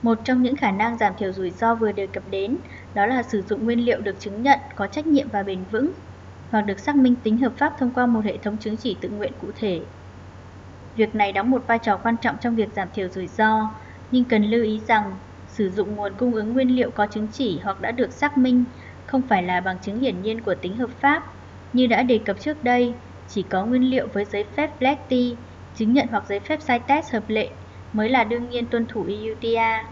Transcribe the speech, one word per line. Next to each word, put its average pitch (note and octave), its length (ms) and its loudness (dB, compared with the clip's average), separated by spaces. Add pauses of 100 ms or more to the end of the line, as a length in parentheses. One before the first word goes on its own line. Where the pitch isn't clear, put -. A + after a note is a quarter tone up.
Một A3+ 220 4
trong B3+ 180 4
những B3+ 140 2
khả C4 140 2
năng A3+ 280 0
giảm G3+ 200 4
thiểu G3 140 -2
rủi F#3+ 180 -4
ro A3+ 240 2
vừa A3 180 2
đề G3 140 -4
cập F#3+ 240 -8
đến G3 260 -2 (380)
đó G3+ 120 4
là B3 160 2
sử A3 200 -2
dụng G#3+ 220 -2
nguyên A#3 200 2
liệu A#3 160 4
được G3+ 200 -4
chứng G#3 220 -8
nhận C4+ 160 6 (180)
có G3 100 -2
trách D4+ 200 -4
nhiệm C#4+ 220 4
và G#3 140 -2
bền F#3+ 160 -2 (120)
vững, B3+ 200 2 (600)
hoặc G#3+ 100 4
được G3+ 180 -2
xác C#4+ 180 2
minh B3+ 260 8
tính A3 160 2
hợp B3+ 180 2
pháp D4+ 220 2
thông B3 120 2
qua B3 160 2
một A3+ 180 2
hệ A3 120 -2
thống G#3+ 200 -4
chứng G#3+ 200 -4
chỉ G#3+ 240 -4
tự - 80 -6
nguyện G#3 240 -6 (100)
cụ - 60 -10 (120)
thể. F#3 200 -2 (1160)
Việc A3 180 2
này G3+ 180 2
đóng G3 180 2
một B3+ 160 4
vai A#3 120 4
trò G#3+ 180 2
quan A#3 200 0
trọng A3+ 240 -2
trong A#3 160 0
việc G#3+ 200 2
giảm F#3 180 -4
thiểu F#3+ 140 -2
rủi F#3 180 -6
ro, A3 440 2 (400)
nhưng B3 140 4
cần A3 200 4
lưu A3+ 200 2
ý G#3+ 220 -2
rằng G#3 280 2 (340)
sử G3 220 -2
dụng G3+ 260 -2
nguồn G3+ 220 -4
cung B3 160 2
ứng G#3+ 180 -2
nguyên B3+ 240 4
liệu B3 140 2
có G#3 160 0
chứng G#3+ 260 -4
chỉ G#3 320 -2
hoặc G3 160 -4
đã A3 100 -4
được A#3+ 220 0
xác C#4+ 260 0
minh B3+ 260 6 (420)
không C4 160 0
phải G#3+ 200 2
là F3+ 180 0
bằng F#3 220 -2
chứng G#3+ 180 -4
hiển G3 220 -2
nhiên A3 180 -4
của G3+ 140 0
tính F#3 220 -6
hợp B3 140 -2 (100)
pháp. D4 220 4 (500)
Như B3 140 4
đã A3+ 160 4
đề B3 160 4
cập G#3 220 -2
trước D4+ 240 -6
đây, A#3+ 300 4 (340)
chỉ G3 140 -2
có F#3+ 220 0
nguyên B3+ 260 4
liệu B3+ 220 2
với G3+ 120 0
giấy G3+ 200 -4 (120)
phép D4 140 0 (100)
flexi, B3+ 540 2 (420)
chứng A3 160 2
nhận C4+ 180 4
hoặc G#3 180 -2
giấy G3+ 120 -2
phép D4+ 220 -4
sai A#3+ 160 0
test - 340 0
hợp G#3+ 160 -2
lệ G#3+ 200 0 (440)
mới G#3+ 160 2
là B3 160 4
đương A#3+ 260 -2
nhiên A#3+ 160 -4
tuân A#3 200 0
thủ G#3+ 220 -4
E G3+ 60 -2
U G#3+ 260 -6
T - 20 -10
R. A3+ 500 0